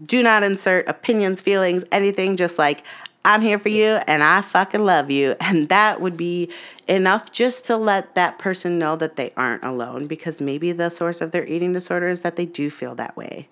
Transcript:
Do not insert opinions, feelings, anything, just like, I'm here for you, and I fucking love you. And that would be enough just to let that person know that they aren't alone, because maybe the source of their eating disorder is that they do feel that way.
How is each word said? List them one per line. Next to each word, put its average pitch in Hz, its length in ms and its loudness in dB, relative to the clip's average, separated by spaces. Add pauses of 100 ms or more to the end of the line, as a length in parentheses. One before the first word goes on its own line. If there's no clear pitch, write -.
Do 240 200 2
not 220 200 4
insert 190 440 0
opinions, 202 540 0
feelings, 185 500 2
anything, 196 460 0
just 170 200 0
like, 147 260 2 (400)
I'm 214 180 6
here 208 180 2
for 208 100 -2
you, 214 380 2
and 151 160 4
I 175 180 6
fucking 196 420 0
love 151 280 2
you. 139 280 2
And 165 300 0
that 202 320 4
would 180 160 -4
be 175 320 -4 (380)
enough 190 440 2
just 240 340 -2
to 233 120 0
let 202 380 0
that 180 240 0
person 180 400 -2
know 156 160 0
that 160 200 -4
they 127 220 -6
aren't 123 260 -2
alone, 123 440 -8
because 156 340 -8
maybe 147 300 -4
the 170 180 -2
source 170 320 -4
of 165 100 -8
their 175 140 -2
eating 175 280 -2
disorder 180 340 -4
is 180 140 -4
that 170 140 -4
they 175 100 -4
do 147 240 -6
feel 123 260 -12
that 120 200 -10
way. - 360 -14